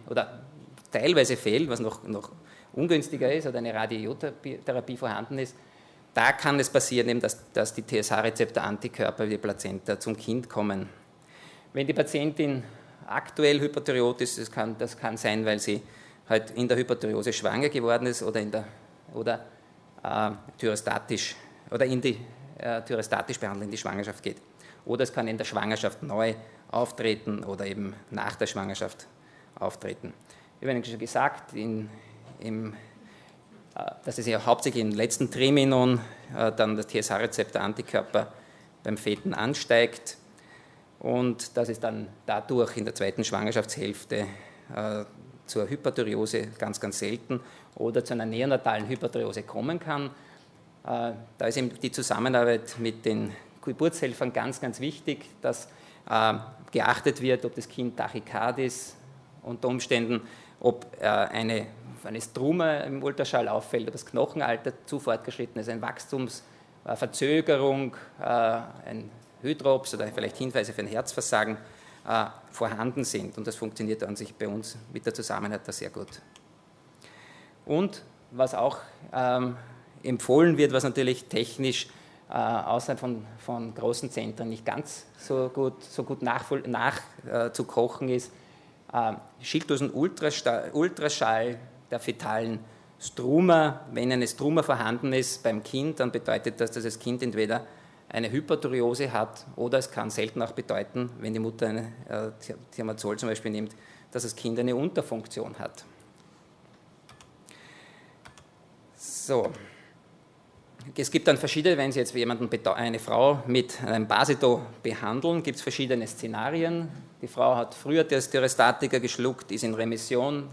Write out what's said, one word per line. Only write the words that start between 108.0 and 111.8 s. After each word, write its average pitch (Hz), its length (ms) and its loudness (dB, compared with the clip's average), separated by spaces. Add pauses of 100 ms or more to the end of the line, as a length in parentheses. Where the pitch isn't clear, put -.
So. - 560 0 (1500)
Es 139 160 -2
gibt 160 160 4
dann 143 80 8
verschiedene, 156 400 4
wenn 135 160 2